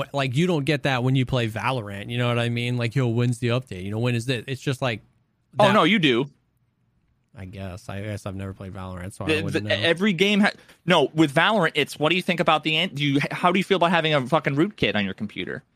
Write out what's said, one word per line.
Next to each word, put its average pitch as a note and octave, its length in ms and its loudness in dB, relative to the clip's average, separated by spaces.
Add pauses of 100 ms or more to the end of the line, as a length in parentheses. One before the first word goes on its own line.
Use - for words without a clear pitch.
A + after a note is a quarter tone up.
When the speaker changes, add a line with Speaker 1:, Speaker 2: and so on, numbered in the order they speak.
(120)
Speaker 1:
like, C3+ 240 -2
you E3+ 100 2
don't D#3+ 180 0
get C#3+ 180 0
that C3 200 0
when C3 140 2
you C3 80 2
play A#2+ 240 -2
Valorant. G#2+ 600 -6
You A#2+ 80 -4
know B2 100 0
what A#2+ 100 0
I A#2+ 120 0
mean? A#2+ 260 -2
Like, A#2 180 -4
"Yo, C3 140 2
when's A#2+ 300 0
the A#2+ 100 -2
update? A#2 360 -4
You G2 60 -6
know, G#2+ 80 -4
when B2 160 0
is A#2 140 -4
it?" A#2+ 200 -4
It's C3+ 120 -8
just C3+ 220 -4
like A#2+ 180 -4 (580)
Speaker 2:
Oh, G3+ 100 6
Speaker 1:
that. G3 40 4
Speaker 2:
no, G3+ 120 6
you G3 140 4
do. C#3 300 2 (1080)
Speaker 1:
I F#2+ 120 -14
guess. F#2+ 420 -12
I G2 140 -10
guess G#2 240 -8
I've F#2+ 100 -8
never G2 160 -8
played F#2+ 220 -14
Valorant, F#2 400 -12
so G#2+ 100 -10
I - 120 -4
Speaker 2:
The, D#3 60 -2
Speaker 1:
wouldn't - 220 -4
Speaker 2:
the, G#2+ 60 -4
Speaker 1:
know. - 120 -2
Speaker 2:
every E3+ 300 2
game G3 280 2
ha-, G#3 100 4 (340)
no, E3 300 4
with D3+ 200 4
Valorant, F3 400 4
it's, C#3 240 -2
"What D3+ 120 2
do F3+ 60 2
you F3+ 60 -2
think E3+ 180 -2
about D#3 240 2
the D#3 120 0
an-, F3 180 -2
do C#3+ 80 -4
you, C#3+ 180 2 (100)
how F3 200 0
do F#3 80 2
you F3+ 60 0
feel F#3+ 120 2
about E3+ 160 4
having D#3+ 200 2
a C#3 140 2
fucking D3 300 0
rootkit C#3+ 380 0
on G#2 120 0
your F#2+ 80 -6
computer? - 480 -10 (120)